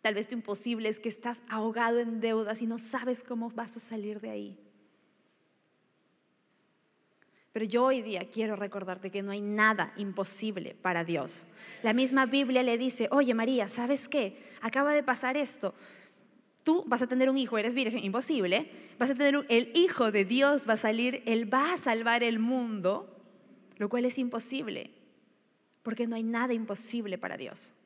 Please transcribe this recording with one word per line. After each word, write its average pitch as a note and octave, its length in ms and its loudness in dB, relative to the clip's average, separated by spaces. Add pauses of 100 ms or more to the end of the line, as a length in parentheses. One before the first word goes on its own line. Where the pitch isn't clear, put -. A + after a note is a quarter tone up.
Tal G#3+ 120 0
vez G#3 120 -2
tu - 80 -8
imposible A3 540 -4
es G#3+ 100 -2
que A#3 100 -6
estás A#3 400 -6
ahogado A3+ 520 0
en A3+ 200 -4
deudas A3+ 400 -2
y A#3 60 -2
no A#3 120 -4
sabes A#3+ 440 -4
cómo A#3 280 -6
vas A#3 260 -10
a A3+ 40 -12
salir G#3 400 -8
de A3 100 -10
ahí. G3+ 280 -10 (3000)
Pero A3 140 -2
yo A#3+ 180 4
hoy C4 180 4
día F#3+ 260 -6
quiero G#3+ 280 -2
recordarte F#3+ 540 -6
que G3 120 -4
no G3 80 -6
hay G#3 100 -6
nada G#3 560 2
imposible G3 760 -4
para E3+ 300 -2
Dios. D#3+ 420 -4 (360)
La A3 100 2
misma C4 340 4
Biblia B3+ 380 2
le A#3 140 2
dice, B3 340 0
"Oye, C4 220 4
María, A3+ 340 2
¿sabes B3 400 0
qué? A3+ 280 -2 (240)
Acaba C4+ 320 2
de D4 120 4
pasar C4 320 0
esto. B3 360 -2 (920)
Tú E4 220 4
vas A#3+ 160 2
a B3 40 0
tener B3+ 240 4
un C4+ 80 2
hijo, A#3 200 0
eres A#3 160 0
virgen, A#3+ 280 0
imposible. A3 680 0 (280)
Vas B3+ 120 2
a C4+ 40 2
tener C#4 220 4
un, C#4+ 120 0
el A#3 260 4
Hijo D#4+ 360 4
de G3+ 140 4
Dios C4+ 440 4
va A3 60 4
a G#3+ 40 0
salir, A#3 480 0
Él A3+ 260 0
va D4 220 4
a - 20 -2
salvar A#3 480 2
el A3+ 160 2
mundo", A3+ 680 0 (680)
lo G#3 120 -2
cual A#3+ 160 0
es B3 140 0
imposible, A#3 720 -4 (920)
porque A#3 240 -4
no A3+ 100 -4
hay A3+ 80 -2
nada A#3 300 0
imposible G#3+ 640 -4
para - 180 -6
Dios. - 380 -12 (120)